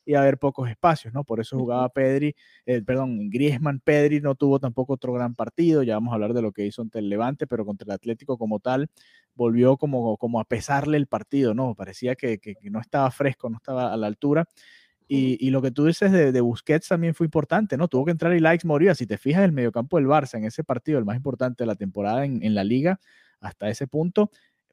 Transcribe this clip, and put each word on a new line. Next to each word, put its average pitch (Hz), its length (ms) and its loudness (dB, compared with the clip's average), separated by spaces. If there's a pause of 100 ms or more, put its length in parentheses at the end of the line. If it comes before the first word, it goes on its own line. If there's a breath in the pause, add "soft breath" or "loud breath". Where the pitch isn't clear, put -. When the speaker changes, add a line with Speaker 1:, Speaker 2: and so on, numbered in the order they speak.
Speaker 1:
iba 143 140 4
a - 20 6
haber 139 160 4
pocos 135 320 -2
espacios, 127 460 0
¿no? 143 80 -4
Por 113 160 -4
eso 113 160 -6
Speaker 2:
Ujú. 131 100 -2
Speaker 1:
jugaba 123 240 0
Pedri, 139 460 0 (320 soft breath)
eh, 120 180 0
perdón, 123 460 -2
Griezmann. 139 480 0
Pedri 147 420 4
no 143 140 0
tuvo 139 240 2
tampoco 131 340 -4
otro 127 200 -4
gran 123 200 -2
partido, 151 480 2
ya 117 140 0
vamos 117 160 -2
a 117 40 -2
hablar 107 200 -2
de 120 80 0
lo 107 80 -2
que 101 160 -4
hizo 110 160 -8
ante 113 160 -10
el 104 100 -4
Levante, 120 380 -2
pero 113 180 -4
contra 101 200 -10
el 104 60 -10
Atlético 117 460 -6
como 110 220 -4
tal, 131 280 -2 (460 soft breath)
volvió 120 440 4
como, 123 400 -2
como 117 220 -2
a 107 40 -2
pesarle 143 540 -2
el 143 100 0
partido, 117 480 0
¿no? 127 180 -2
Parecía 101 400 -6
que, 117 240 -4
que, 104 160 -16
que 101 160 -18
no 107 100 -8
estaba 135 300 0
fresco, 131 400 -2
no 113 80 -8
estaba 127 340 -4
a 110 60 -4
la 110 80 -2
altura. 143 420 0 (640 soft breath)
Y, 131 200 2
Speaker 2:
Ujú. 117 80 -2
Speaker 1:
y 131 80 2
lo 131 120 2
que 131 100 -2
tú 147 160 2
dices 180 220 2
de, 165 220 6
de 127 80 2
Busquets 120 480 0
también 165 260 0
fue 170 120 -2
importante, 165 500 0
¿no? 165 140 0
Tuvo 131 160 0
que 175 60 0
entrar 165 220 0
Ilaix 165 300 4
Moriba. 160 320 4
Si 127 100 -4
te 104 120 -4
fijas, 165 260 2
el 185 80 4
mediocampo 127 460 -2
del 139 100 2
Barça 143 300 2
en 107 80 -4
ese 110 180 -6
partido, 139 360 -2
el 113 40 0
más 104 140 -2
importante 127 460 -4
de 113 40 0
la 107 80 -2
temporada 101 480 -2
en, 131 180 -4
en 107 140 0
la 98 80 0
Liga, 135 340 0 (440 soft breath)
hasta 95 260 -10
ese 131 200 -6
punto, 175 440 -2 (420)